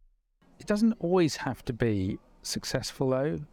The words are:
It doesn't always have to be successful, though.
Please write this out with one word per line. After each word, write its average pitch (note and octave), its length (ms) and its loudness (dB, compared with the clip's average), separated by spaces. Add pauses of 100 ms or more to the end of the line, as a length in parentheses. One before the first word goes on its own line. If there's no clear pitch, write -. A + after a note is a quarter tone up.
(600)
It - 60 -20
doesn't A3 340 2
always E3+ 360 4
have - 300 -6
to C3 80 -2
be G#2+ 440 0 (240)
successful, - 720 -2
though. D3 280 0 (120)